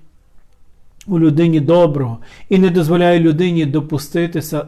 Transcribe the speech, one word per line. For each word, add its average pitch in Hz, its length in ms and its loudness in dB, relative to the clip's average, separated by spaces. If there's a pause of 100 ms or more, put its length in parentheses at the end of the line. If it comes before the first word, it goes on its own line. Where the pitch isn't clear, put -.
(1080)
у 175 120 -2
людині 160 400 2
доброго 143 600 0 (300)
і 196 100 2
не 185 100 4
дозволяє 175 500 2
людині 165 460 0
допуститися 151 1040 -6